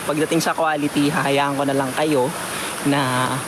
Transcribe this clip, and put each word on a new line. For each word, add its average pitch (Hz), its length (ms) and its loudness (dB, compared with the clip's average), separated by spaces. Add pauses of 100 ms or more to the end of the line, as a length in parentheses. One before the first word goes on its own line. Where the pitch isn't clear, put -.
pagdating 156 400 0
sa 175 80 0
quality, 147 560 0
hahayaan 139 480 0
ko 139 80 0
na 139 80 0
lang 135 240 0
kayo 151 320 2 (560)
na 127 480 2 (160)